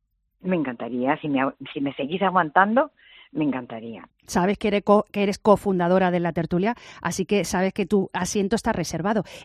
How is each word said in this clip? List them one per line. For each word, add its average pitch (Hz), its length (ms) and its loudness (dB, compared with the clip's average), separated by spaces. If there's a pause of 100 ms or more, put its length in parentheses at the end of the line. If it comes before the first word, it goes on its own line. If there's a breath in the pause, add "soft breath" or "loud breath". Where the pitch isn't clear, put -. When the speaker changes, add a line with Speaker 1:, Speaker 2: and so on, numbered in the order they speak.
(420)
Speaker 1:
Me 180 140 -2
encantaría. 127 600 -2
Si 156 120 -8
me 135 140 0
agu-, 135 100 -2 (200)
si 151 80 -8
me 139 120 -4
seguís 156 300 -6
aguantando, 190 680 2 (400 soft breath)
me 156 120 -2
encantaría. 117 640 -6 (180)
Speaker 2:
Sabes 196 320 0
que 214 120 -2
eres 202 140 0
co-, 208 280 6
que 202 100 -4
eres 196 160 0
cofundadora 185 720 4
de 175 80 0
la 170 140 -2
tertulia, 180 420 -2 (260 loud breath)
así 170 240 -4
que 202 200 2
sabes 190 280 0
que 202 120 -2
tu 190 280 2
asiento 190 420 0
está 220 160 -2
reservado. 180 520 -2 (220 loud breath)